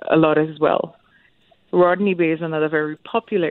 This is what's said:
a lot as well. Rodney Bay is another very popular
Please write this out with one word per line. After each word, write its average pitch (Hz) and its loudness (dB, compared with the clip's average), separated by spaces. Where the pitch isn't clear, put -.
a - 4
lot 156 4
as 156 -2
well. - -2
Rodney 180 2
Bay 170 0
is 160 -4
another 156 -4
very 151 -2
popular 202 -4